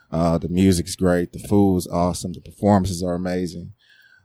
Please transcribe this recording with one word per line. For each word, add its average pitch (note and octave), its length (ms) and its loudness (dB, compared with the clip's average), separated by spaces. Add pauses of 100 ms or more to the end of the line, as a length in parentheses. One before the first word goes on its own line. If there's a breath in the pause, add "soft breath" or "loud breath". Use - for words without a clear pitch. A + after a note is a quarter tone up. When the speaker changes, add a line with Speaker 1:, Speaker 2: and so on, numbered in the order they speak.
(120)
Speaker 1:
Mm-hmm. D2+ 40 -6
Speaker 2:
Uh, E2 220 2
the E2 100 -4
music's F2+ 480 2
great. F2 380 0
The - 60 -12
food's G2 480 2
awesome. F2 460 -4
The - 80 -14
performances F#2+ 600 0
are F2+ 140 -4
amazing. F2+ 580 -6 (520 soft breath)